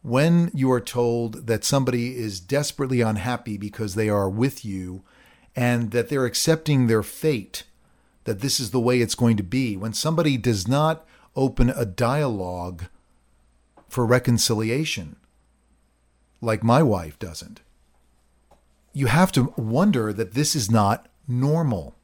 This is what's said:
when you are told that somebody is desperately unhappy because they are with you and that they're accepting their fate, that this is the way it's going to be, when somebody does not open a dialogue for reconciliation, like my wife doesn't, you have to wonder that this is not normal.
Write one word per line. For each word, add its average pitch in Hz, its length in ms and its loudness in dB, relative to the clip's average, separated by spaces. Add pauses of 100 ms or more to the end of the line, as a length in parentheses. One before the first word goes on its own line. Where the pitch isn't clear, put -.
when 170 520 4
you 131 180 2
are 123 100 2
told 117 640 -2
that 113 160 0
somebody 127 540 0
is 107 220 -6
desperately 131 640 -2
unhappy 110 560 -2
because 104 380 -8
they 107 140 0
are 98 200 2
with 113 360 -2
you 92 380 -8 (520)
and 120 360 0
that 117 180 -2
they're 135 160 0
accepting 147 640 2
their 110 160 2
fate, - 600 -4 (600)
that 104 160 -6
this 135 200 -2
is 113 120 -6
the 127 80 2
way 123 200 4
it's 113 160 0
going 117 220 4
to 101 60 -2
be, 113 340 -2
when 107 160 -6
somebody 156 440 0
does 104 300 0
not 156 380 0 (300)
open 127 340 4
a 131 160 -2
dialogue 92 1000 -4 (1000)
for 123 180 -2
reconciliation, 117 1120 0 (1200)
like 110 220 -2
my 120 180 6
wife 92 380 0
doesn't, - 420 -14 (1300)
you 139 120 -2
have 143 280 4
to 131 220 2
wonder 120 560 2
that 98 220 -6
this 147 220 0
is 110 160 0
not 107 380 2 (180)
normal. 131 760 0